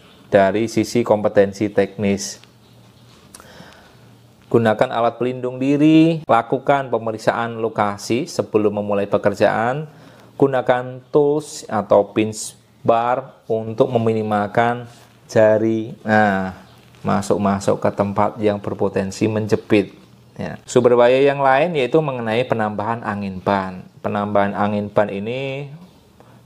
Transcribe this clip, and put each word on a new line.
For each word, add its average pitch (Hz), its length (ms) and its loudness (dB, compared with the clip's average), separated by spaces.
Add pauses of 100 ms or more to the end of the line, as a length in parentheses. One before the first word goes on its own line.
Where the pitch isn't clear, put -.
(300)
dari 101 400 2
sisi 113 320 0
kompetensi 104 680 2
teknis. 98 680 -2 (2000)
Gunakan 113 400 2
alat 117 320 -2
pelindung 127 400 -6
diri, 156 640 2
lakukan 131 640 0
pemeriksaan 113 720 -4
lokasi 107 640 -2
sebelum 104 560 -2
memulai 101 240 -2
pekerjaan, 107 800 0 (520)
gunakan 127 720 0
tools 151 560 0
atau 104 480 2
pinch 110 400 -4 (320)
bar 117 640 0
untuk 113 400 0
meminimalkan 113 960 0 (400)
jari, 110 680 2 (120)
nah, 101 480 2 (480)
masuk-masuk 98 760 0
ke - 160 0
tempat 101 480 0
yang 104 160 0
berpotensi 101 720 -2
menjepit, 107 640 0 (400)
ya. 90 320 -10
Sumber 120 320 4
bahaya 127 240 6
yang 139 200 2
lain 139 360 2
yaitu 135 240 2
mengenai 120 440 -2
penambahan 107 560 -2
angin 101 360 -6
ban. 95 480 -4 (160)
Penambahan 101 560 -2
angin 104 320 -2
ban 104 220 0
ini 135 580 -8 (760)